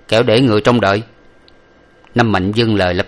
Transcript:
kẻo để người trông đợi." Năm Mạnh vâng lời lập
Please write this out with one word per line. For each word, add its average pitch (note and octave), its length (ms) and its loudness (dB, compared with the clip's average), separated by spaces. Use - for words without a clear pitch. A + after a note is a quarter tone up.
kẻo A2+ 140 0
để B2 180 2
người A2 200 2
trông A#2+ 200 2
đợi." G2+ 220 0
Năm A#2 180 0
Mạnh F#2+ 240 -2
vâng A2+ 180 0
lời F2+ 200 -2
lập F#2+ 140 -4